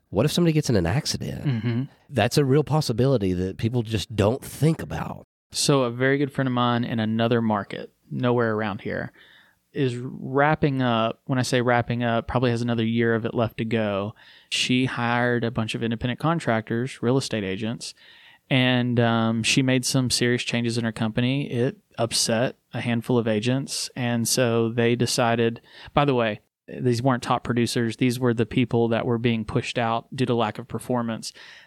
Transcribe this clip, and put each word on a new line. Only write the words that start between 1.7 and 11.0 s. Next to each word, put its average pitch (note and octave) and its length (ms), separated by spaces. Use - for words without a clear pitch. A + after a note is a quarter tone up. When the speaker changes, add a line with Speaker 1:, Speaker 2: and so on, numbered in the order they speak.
Speaker 1:
That's A#2+ 280
a D3 80
real C#3 180
possibility A#2+ 680
that F#2 240
people A#2 260
just G#2+ 320
don't G#2+ 280
think - 380
about. - 460
Speaker 2:
So C#3 320
a A#2+ 80
very C3 260
good C#3 140
friend C3+ 160
of B2+ 60
mine A#2+ 300
in A#2+ 160
another A#2 420
market, G#2+ 500
nowhere B2 420
around G#2+ 280
here, F#2 300
is B2+ 220
wrapping C3+ 880
up. A2+ 440